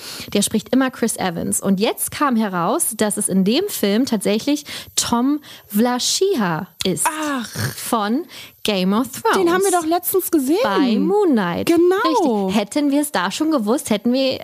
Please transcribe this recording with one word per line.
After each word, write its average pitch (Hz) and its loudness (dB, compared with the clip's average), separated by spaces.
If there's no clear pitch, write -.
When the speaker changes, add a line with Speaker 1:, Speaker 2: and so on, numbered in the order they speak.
Speaker 1:
Der 202 2
spricht - -2
immer 262 2
Chris - -4
Evans. 185 -4
Und 196 2
jetzt 269 -2
kam 269 0
heraus, 202 0
dass 214 0
es 208 -4
in 190 2
dem 277 2
Film 214 0
tatsächlich 220 0
Tom 269 0
Wlaschiha 240 0
ist. 175 -2
Speaker 2:
Ach. 302 -4
Speaker 1:
Von 233 -2
Game 190 0
of 233 0
Thrones. 427 0
Speaker 2:
Den 349 4
haben 370 2
wir 392 2
doch 320 -2
letztens 349 -2
gesehen. 294 2
Speaker 1:
Bei 254 2
Moon 370 2
Knight. 190 0
Speaker 2:
Genau. 349 2
Speaker 1:
Richtig. 202 2
Hätten 294 0
wir 294 2
es - -4
da 185 0
schon 311 -2
gewusst, 254 0
hätten 226 0
wir, 269 0